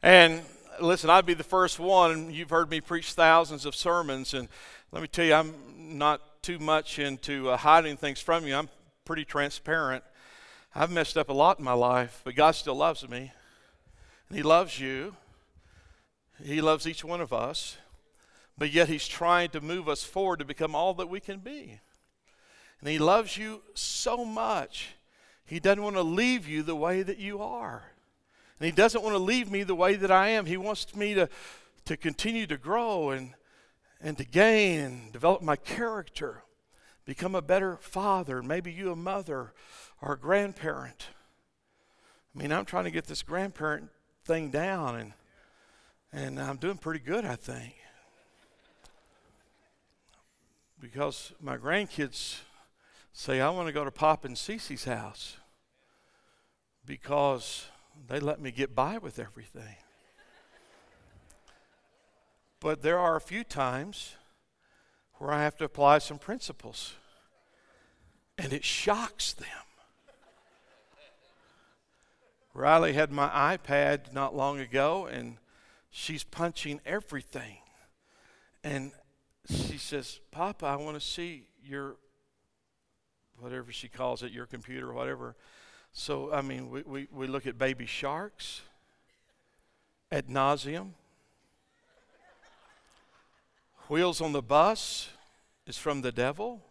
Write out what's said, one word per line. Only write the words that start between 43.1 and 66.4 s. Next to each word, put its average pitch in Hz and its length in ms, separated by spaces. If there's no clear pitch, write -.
grandparent 160 720
thing 160 240
down, 151 460
and, 107 180
and 139 280
I'm 139 180
doing 180 200
pretty 160 220
good, 175 260
I 127 100
think. 123 400
Because 139 600
my 131 200
grandkids 151 800
say, 135 280
"I 143 80
want 175 180
to 151 60
go 147 100
to 135 80
Pop 156 320
and 127 140
Cece's 202 480
house 110 500
because 139 800
they 139 140
let 147 180
me 127 120
get 135 220
by 156 260
with 160 200
everything." 110 560
But 156 200
there 160 160
are 170 200
a 147 40
few 214 220
times 139 720
where 147 160
I 147 100
have 151 140
to 160 80
apply 143 320
some 147 220
principles, - 720